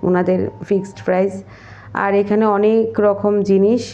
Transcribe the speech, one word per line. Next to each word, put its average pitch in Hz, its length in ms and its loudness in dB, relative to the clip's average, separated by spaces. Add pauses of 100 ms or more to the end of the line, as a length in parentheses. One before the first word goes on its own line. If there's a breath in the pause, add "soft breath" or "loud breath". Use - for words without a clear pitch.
ওনাদের 180 380 0 (240)
ফিক্সড 196 420 -4
প্রাইস। 190 380 -2 (500 loud breath)
আর 196 200 -2
এখানে 208 320 2
অনেক 220 540 2
রকম 208 420 2
জিনিস 196 420 2 (100)